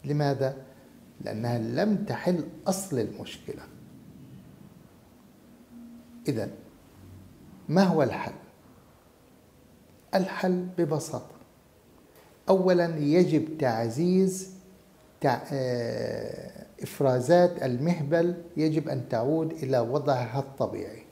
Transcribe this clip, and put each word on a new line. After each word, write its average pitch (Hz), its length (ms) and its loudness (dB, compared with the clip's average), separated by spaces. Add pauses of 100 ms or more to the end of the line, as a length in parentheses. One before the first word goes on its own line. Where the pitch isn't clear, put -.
لماذا؟ 139 500 0 (640)
لأنها 117 380 -2
لم 151 360 0
تحل 175 480 -2 (240)
أصل 185 320 -2
المشكلة. - 640 -8 (2750)
إذن 107 240 -4 (1200)
ما 180 140 4
هو 160 200 4
الحل؟ - 280 -2 (1800)
الحل 180 520 0 (100)
ببساطة، 151 580 -2 (1120)
أولًا 175 480 4
يجب 147 600 4
تعزيز 147 920 2 (720)
تع-، 127 200 2 (100)
آه، 117 1120 -4 (180)
إفرازات 147 800 4
المهبل، 160 680 0 (240)
يجب 156 320 0
أن 127 200 -4
تعود 156 420 0
إلى 135 280 0
وضعها 127 600 0
الطبيعي. 110 720 -6